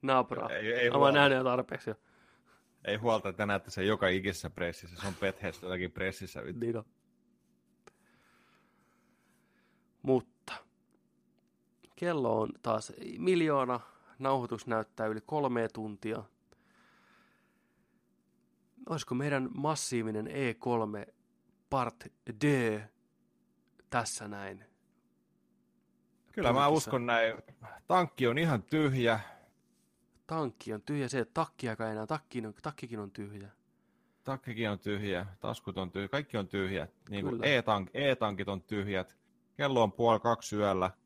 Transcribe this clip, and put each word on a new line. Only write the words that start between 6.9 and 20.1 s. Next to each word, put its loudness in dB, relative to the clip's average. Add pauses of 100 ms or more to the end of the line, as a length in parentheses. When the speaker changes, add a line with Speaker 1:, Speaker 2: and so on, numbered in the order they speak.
Speaker 1:
Mutta 0 (1400)
kello 0
on 0 (120)
taas -2 (240)
miljoona, 4 (400)
nauhoitus 0
näyttää -2
yli -2
kolme 0
tuntia. -6 (2750)
Olisiko -4
meidän -2
massiivinen -2